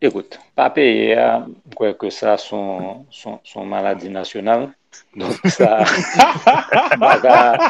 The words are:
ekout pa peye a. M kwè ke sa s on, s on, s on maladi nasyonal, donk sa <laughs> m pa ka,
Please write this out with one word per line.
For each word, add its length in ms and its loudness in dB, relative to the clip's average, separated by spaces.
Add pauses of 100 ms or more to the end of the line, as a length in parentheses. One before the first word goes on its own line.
ekout 380 -4 (180)
pa 160 2
peye 460 2
a. 80 2 (160)
M 340 -20
kwè 220 -2
ke 140 -6
sa 260 -2
s 160 -16
on, 560 -10
s 180 -20
on, 140 -14
s 160 -18
on 100 -12
maladi 440 -6
nasyonal, 580 -4 (460)
donk 340 -6
sa 320 4 (500)
<laughs> 640 2
m 60 -2
pa 180 6
ka, 160 6 (320)